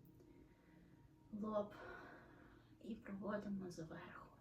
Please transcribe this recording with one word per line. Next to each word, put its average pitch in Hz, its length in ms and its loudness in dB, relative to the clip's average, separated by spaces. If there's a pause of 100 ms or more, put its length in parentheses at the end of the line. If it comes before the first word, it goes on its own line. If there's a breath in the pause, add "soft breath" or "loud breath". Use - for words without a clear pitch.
(1400 loud breath)
Лоб 208 320 8 (1080 loud breath)
і 226 100 2
проводимо 202 760 2
зверху 170 580 -4 (120)